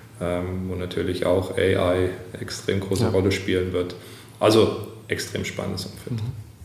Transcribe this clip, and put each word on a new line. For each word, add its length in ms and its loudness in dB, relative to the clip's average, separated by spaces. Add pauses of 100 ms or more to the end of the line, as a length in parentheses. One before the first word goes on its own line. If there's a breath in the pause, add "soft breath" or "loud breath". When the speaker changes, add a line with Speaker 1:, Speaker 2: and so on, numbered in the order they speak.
(220 loud breath)
Speaker 1:
ähm, 460 -2
wo 80 -4
natürlich 500 -2
auch 320 2
A 380 4
I 140 2 (320)
extrem 400 -2
große 220 0
Speaker 2:
Ja. 60 4
Speaker 1:
Rolle 220 4
spielen 400 0
wird. 240 -2 (440 loud breath)
Also 360 6 (320)
extrem 380 -4
spannendes 400 -6
Umfeld. 360 -8
Speaker 2:
Mhm. 100 -4 (340)